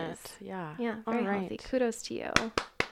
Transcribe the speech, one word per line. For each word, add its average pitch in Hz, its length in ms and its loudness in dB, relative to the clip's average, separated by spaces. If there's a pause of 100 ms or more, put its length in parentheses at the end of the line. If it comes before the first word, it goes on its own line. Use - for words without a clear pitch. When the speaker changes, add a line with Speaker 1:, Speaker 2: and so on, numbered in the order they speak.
(120)
Speaker 1:
is. 170 80 -10 (200)
Speaker 2:
it? 196 80 -12
Yeah. 175 320 -6
Speaker 1:
Yeah, 233 160 0 (100)
Speaker 2:
All 226 80 2
Speaker 1:
very 226 120 4
healthy. 202 140 4 (160)
Speaker 2:
right. - 140 -10
Speaker 1:
Kudos 247 340 4
to - 100 -6
you. - 180 -2 (600)